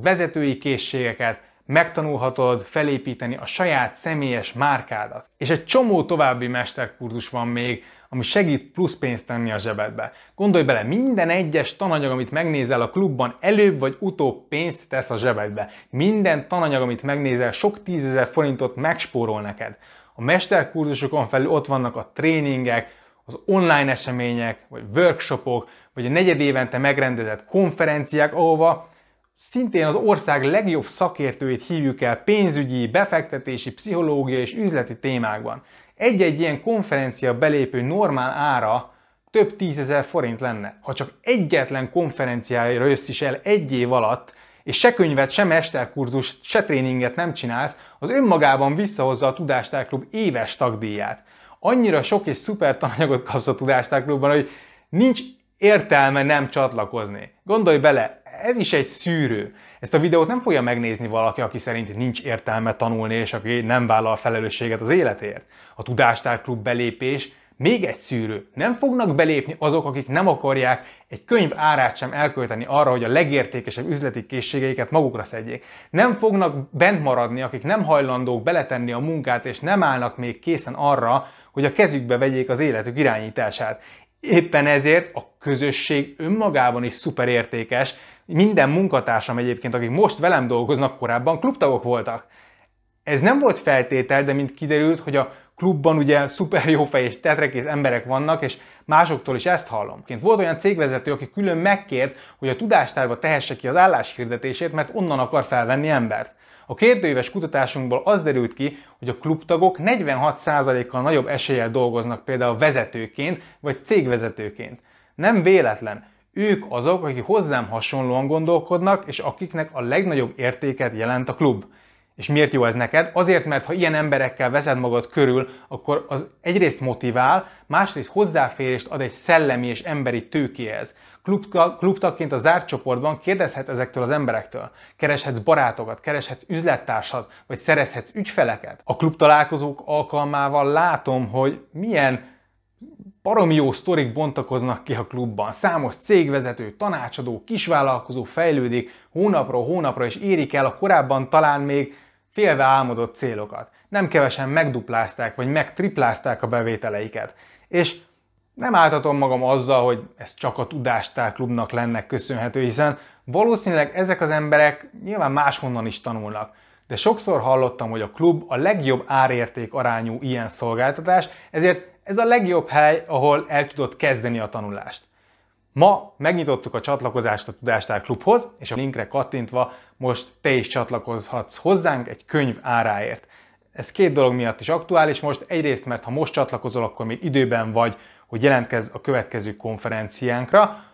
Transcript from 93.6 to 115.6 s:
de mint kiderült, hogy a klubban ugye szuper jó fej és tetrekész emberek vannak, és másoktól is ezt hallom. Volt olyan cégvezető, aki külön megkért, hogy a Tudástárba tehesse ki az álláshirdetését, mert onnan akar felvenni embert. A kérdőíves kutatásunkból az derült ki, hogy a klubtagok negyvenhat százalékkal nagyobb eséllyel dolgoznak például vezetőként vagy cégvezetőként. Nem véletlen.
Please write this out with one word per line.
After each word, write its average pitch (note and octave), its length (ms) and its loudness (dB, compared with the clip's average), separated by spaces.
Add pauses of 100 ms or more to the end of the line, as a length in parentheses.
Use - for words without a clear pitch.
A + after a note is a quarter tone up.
de C#3 100 0
mint C#3 180 -2
kiderült, D#3 480 2
hogy C#3 160 -6
a C3+ 160 0 (240)
klubban D#3+ 420 2
ugye C#3+ 300 4
szuper D#3+ 420 -2
jó D3+ 160 4
fej C#3 180 0
és B2 160 -4
tetrekész C#3+ 460 0
emberek C#3 400 -2
vannak, D3 360 -2
és C3+ 160 -6 (280)
másoktól D3+ 500 2
is G#2+ 100 -6
ezt F3+ 220 0
hallom. G#2 360 -8 (180)
Volt G#3 180 4
olyan E3 200 0
cégvezető, D3 520 0
aki C3+ 200 -6
külön F#3+ 260 -2
megkért, E3 600 0 (200)
hogy C3+ 120 -4
a B2 60 -2
Tudástárba C#3+ 640 0
tehesse D3+ 360 -2
ki C3 120 -8
az C3 80 -2
álláshirdetését, C3 960 0
mert D3+ 200 -4
onnan E3 260 -2
akar B2+ 240 0
felvenni C3 460 0
embert. A2+ 440 0 (340)
A B2 60 -8
kérdőíves F#3 580 2
kutatásunkból C3+ 720 -2
az G3 180 2
derült B2+ 300 0
ki, C#3+ 240 -6 (220)
hogy B2+ 100 -8
a A#2+ 80 -6
klubtagok E3 600 0
negyvenhat D3+ 600 0
százalékkal C3 640 0
nagyobb C#3 260 2
eséllyel B2+ 440 -2
dolgoznak A#2+ 540 -2
például B2 320 0
vezetőként C3 840 -2 (180)
vagy C#3+ 260 -6
cégvezetőként. A#2 920 -2 (360)
Nem F#3+ 280 2
véletlen. A#2 640 2 (280)